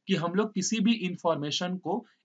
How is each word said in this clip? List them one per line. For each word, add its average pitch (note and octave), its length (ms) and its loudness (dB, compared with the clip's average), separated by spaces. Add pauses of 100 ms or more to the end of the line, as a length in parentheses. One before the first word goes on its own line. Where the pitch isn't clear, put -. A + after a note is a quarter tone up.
कि F#3+ 80 2
हम E3+ 180 -2
लोग G#3+ 200 0
किसी A3 260 0
भी A3+ 140 4
इन्फॉर्मेशन F3 840 -2
को G3 280 -4 (200)